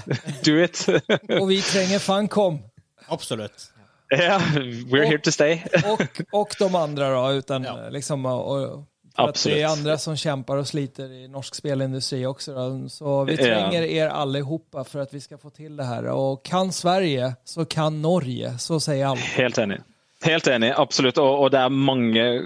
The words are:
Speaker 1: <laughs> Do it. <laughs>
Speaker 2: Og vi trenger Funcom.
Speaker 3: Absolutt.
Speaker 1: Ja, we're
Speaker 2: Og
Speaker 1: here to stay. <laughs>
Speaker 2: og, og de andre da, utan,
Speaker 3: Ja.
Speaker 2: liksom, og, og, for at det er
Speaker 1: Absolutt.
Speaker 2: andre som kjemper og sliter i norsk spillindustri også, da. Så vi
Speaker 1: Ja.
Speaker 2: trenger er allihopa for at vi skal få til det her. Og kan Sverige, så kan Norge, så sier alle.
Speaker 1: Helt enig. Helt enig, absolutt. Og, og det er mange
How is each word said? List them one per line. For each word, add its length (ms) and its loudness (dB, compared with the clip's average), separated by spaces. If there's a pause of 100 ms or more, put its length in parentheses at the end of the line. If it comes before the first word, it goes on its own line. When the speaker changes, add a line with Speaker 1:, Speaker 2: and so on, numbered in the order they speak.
Speaker 1:
<laughs> 380 -6
Do 140 6
it. 320 0
<laughs> 520 0
Speaker 2:
Og 80 0
vi 120 2
trenger 380 0
Funcom. 600 0 (500)
Speaker 3:
Absolutt. 640 -8 (400)
Speaker 1:
Ja, 260 4
we're 640 0
Speaker 2:
Og 80 4
Speaker 1:
here 80 4
to 140 0
stay. 300 4 (120)
<laughs> 120 4
Speaker 2:
og, 160 0 (300)
og 280 0
de 60 2 (120)
andre 320 -2
da, 200 2 (120)
utan, 220 -4
Speaker 3:
Ja. 260 -10
Speaker 2:
liksom, 360 -6
og, 220 -2
og, 380 -6 (300)
for 140 2
at 60 -6
det 100 -2 (160)
er 40 0
Speaker 1:
Absolutt. 140 0
Speaker 2:
andre 180 0
som 180 -4
kjemper 440 -2
og 80 -4
sliter 440 -8
i 160 -20
norsk 280 -12
spillindustri 680 -4
også, 300 -6
da. 120 -6 (220)
Så 380 -2
vi 80 0
Speaker 1:
Ja. 120 2 (240)
Speaker 2:
trenger 140 0
er 260 0
allihopa 760 -4
for 160 -8
at 100 -8
vi 80 -14
skal 180 -20
få 160 -20
til 220 -20
det 100 -6
her. 240 -4
Og 340 -2
kan 280 0
Sverige, 720 0
så 240 -6
kan 340 0
Norge, 580 0
så 200 -2
sier 300 0
alle. 100 0
Speaker 1:
Helt 380 0
enig. 240 -2 (400)
Helt 260 2
enig, 280 4
absolutt. 440 2
Og, 240 6
og 80 4
det 80 6
er 100 4
mange 540 2 (220)